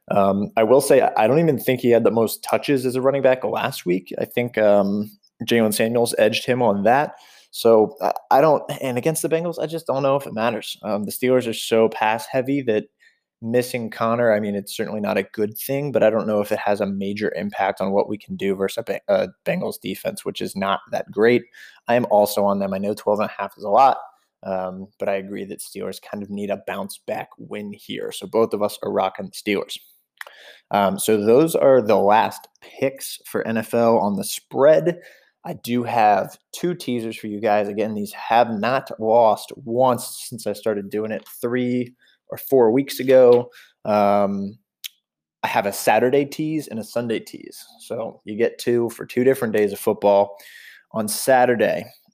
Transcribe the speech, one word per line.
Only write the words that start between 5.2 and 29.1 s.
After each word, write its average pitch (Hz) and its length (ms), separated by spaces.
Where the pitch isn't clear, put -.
Jaylen 113 300
Samuels 117 420
edged 107 300
him 127 160
on 101 220
that. 131 320
So, 110 500
I, 90 120
I - 100
don't, 151 220
and 127 160
against 156 240
the 165 80
Bengals, 165 320
I 156 60
just 156 200
don't 135 180
know 135 100
if 139 120
it - 60
matters. 110 500
Um, 104 220
the 98 80
Steelers 127 360
are 113 40
so 113 360
pass 110 380
heavy 135 360
that 107 220
missing 120 480
Connor, 117 420
I 104 80
mean, 104 140
it's 101 200
certainly 107 260
not 101 180
a 98 60
good 107 340
thing, 139 340
but 110 100
I 110 60
don't 107 180
know 107 140
if 104 120
it 104 60
has 104 220
a 101 60
major 98 480
impact 101 460
on 98 120
what 101 160
we 107 80
can 95 200
do 98 180
versus 95 240
a 113 60
Be-, 95 240
a 98 200
Bengals - 360
defense, - 440
which - 160
is 101 160
not 98 240
that - 180
great. 120 320
I 120 80
am 120 140
also 104 340
on 101 160
them. 98 120
I 95 60
know 101 160
twelve 104 260
and 101 80
a - 120
half 98 180
is 87 60
a - 40
lot, 123 300
um, 95 440
but 101 100
I 101 60
agree 98 300
that 98 160
Steelers 98 400
kind 104 220
of 101 80
need 101 200
a 98 160
bounce 98 400
back - 220
win 104 340
here. - 380
So - 160
both 113 280
of 104 80
us 104 200
are 104 80
rocking 95 360